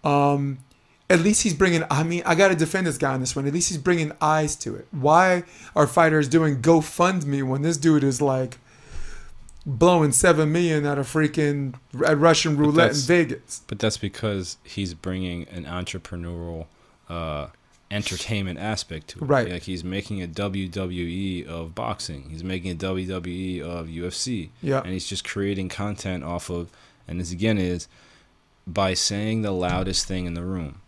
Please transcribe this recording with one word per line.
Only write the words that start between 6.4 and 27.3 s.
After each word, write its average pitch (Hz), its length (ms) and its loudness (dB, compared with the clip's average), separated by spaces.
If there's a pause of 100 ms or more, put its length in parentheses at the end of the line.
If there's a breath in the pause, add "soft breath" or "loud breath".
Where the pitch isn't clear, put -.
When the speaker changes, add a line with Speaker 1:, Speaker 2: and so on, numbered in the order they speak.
Speaker 1:
GoFundMe 160 800 4
when 135 220 0
this 160 140 0
dude 147 260 4
is, 135 180 2
like, 131 380 0 (1040 loud breath)
blowing 151 460 6
seven 156 400 4
million 160 340 2
at 143 140 0
a - 20 -2
freaking, 147 720 0 (320)
at 156 140 4
Russian 160 360 6
Speaker 2:
But 143 60 2
Speaker 1:
roulette 151 280 6
in 117 40 0
Speaker 2:
that's 143 120 -2
Speaker 1:
Vegas? - 600 0
Speaker 2:
But 104 140 -10
that's 110 180 0
because 98 640 -4
he's 95 300 -6
bringing 90 540 -6
an 85 180 -12
entrepreneurial, 85 1000 -8 (420 soft breath)
uh, 80 380 -6 (420)
entertainment 98 680 -4
aspect 98 480 -8
to - 100 -18
it. 156 80 -8
Speaker 1:
Right. 131 240 0
Speaker 2:
Like, 90 140 -8
he's 90 200 -8
making 95 380 -6
a 87 60 -8
W 98 400 -6
W 87 380 -6
E 92 380 -6
of 82 300 -10
boxing. 73 560 -8
He's 80 140 -12
making 92 260 -6
a 87 60 -6
W 92 320 -4
W 90 280 -6
E 92 280 -6
of 82 260 -8
U 82 160 -8
F 90 80 -6
C. 110 380 -6 (100)
Speaker 1:
Yeah. 135 200 -2
Speaker 2:
And 90 120 -6
he's 92 140 -6
just - 200 -8
creating 98 420 -4
content 98 540 -6
off 87 280 -8
of, 85 180 -6 (380 soft breath)
and 85 120 -6
this 85 120 -6